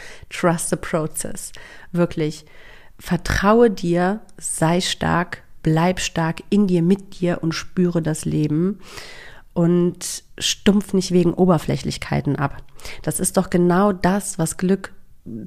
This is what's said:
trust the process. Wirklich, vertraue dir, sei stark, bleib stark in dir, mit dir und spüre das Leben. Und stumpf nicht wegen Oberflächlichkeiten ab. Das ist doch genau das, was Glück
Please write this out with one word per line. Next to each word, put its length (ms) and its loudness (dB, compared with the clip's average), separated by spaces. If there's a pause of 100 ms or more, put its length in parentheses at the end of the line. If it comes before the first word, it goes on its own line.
(300)
trust 400 0
the 60 -2
process. 760 -6 (400)
Wirklich, 540 -2 (540)
vertraue 720 4
dir, 500 0 (160)
sei 420 0
stark, 640 -2 (200)
bleib 360 2
stark 500 -4
in 180 4
dir, 160 2
mit 360 0
dir 220 -2
und 120 -2
spüre 480 0
das 240 -4
Leben. 540 0 (720)
Und 680 0 (160)
stumpf 540 2
nicht 180 2
wegen 220 4
Oberflächlichkeiten 1040 0
ab. 260 -4 (400)
Das 160 -4
ist 180 2
doch 120 2
genau 420 4
das, 480 0
was 180 -2
Glück 360 -2 (540)